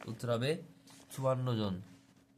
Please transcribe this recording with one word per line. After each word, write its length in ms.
উত্তর 280
হবে 160
চুয়ান্ন 340
জন, 140